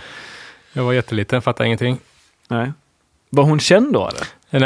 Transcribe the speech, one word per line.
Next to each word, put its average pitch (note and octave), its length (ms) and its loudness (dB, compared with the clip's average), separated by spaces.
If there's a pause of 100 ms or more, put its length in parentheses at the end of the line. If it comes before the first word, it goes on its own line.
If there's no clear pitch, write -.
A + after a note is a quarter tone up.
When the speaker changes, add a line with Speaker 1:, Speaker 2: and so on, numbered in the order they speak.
(720)
Speaker 1:
Jag C3+ 120 -4
var B2 80 0
jätteliten, A#2 500 -2
fattade A#2+ 240 -2
ingenting. B2 320 -2 (500)
Speaker 2:
Nej. A#2+ 240 -4 (580)
Var C#3 140 4
hon D3+ 160 4
känd A3+ 320 4
då, A2 160 0
eller? - 120 -10 (300)
Speaker 1:
Eh, C#3+ 160 2